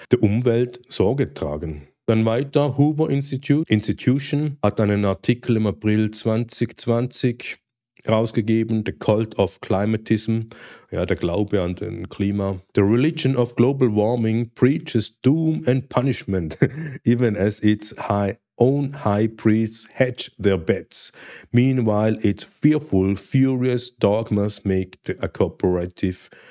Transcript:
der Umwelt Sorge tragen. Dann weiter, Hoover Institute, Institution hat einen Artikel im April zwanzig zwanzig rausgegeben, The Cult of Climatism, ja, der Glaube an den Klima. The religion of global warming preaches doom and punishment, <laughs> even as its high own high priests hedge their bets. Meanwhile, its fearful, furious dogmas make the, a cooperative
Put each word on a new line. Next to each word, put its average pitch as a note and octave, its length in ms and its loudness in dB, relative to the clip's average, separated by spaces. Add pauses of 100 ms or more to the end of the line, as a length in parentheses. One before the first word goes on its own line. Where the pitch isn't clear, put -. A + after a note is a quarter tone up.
(120)
der - 100 6
Umwelt A#2+ 680 0
Sorge A#2+ 460 0
tragen. D2+ 540 -8 (180)
Dann A2 200 2
weiter, C#3 520 0
Hoover D3+ 320 2
Institute, C#3+ 640 -2
Institution C#3 920 0
hat G#2 160 0
einen G#2 240 2
Artikel A2+ 540 0
im G#2+ 100 0
April G#2+ 440 0
zwanzig A2+ 680 -4
zwanzig A#2+ 800 -2 (480)
rausgegeben, A2 800 0
The - 80 -6
Cult A2 440 -2
of G2 240 0
Climatism, A2 840 -2 (460)
ja, F2+ 160 -2
der F2+ 120 -2
Glaube G2 440 -2
an F2 140 -4
den F#2 320 -8
Klima. G2 540 -2 (140)
The G#2 60 6
religion B2+ 540 2
of A#2+ 200 -2
global B2+ 400 2
warming A2+ 600 0
preaches C3 640 0
doom D#3 460 2
and B2+ 220 0
punishment, G2 680 -2 (240)
<laughs> - 240 -12
even A#2 300 2
as G2+ 260 0
its G#2 380 2
high G2+ 380 -2 (220)
own C#3 340 2 (100)
high G#2+ 240 2
priests A2 640 0
hedge - 440 -2
their G2 200 2
bets. - 540 -4 (400)
Meanwhile, A2 720 2
its G2+ 220 -2
fearful, G2 720 0
furious B2+ 760 0
dogmas G#2 760 0
make F#2+ 420 -2
the, F#2 180 -6
a F2+ 40 -4
cooperative F2+ 1000 -2 (220)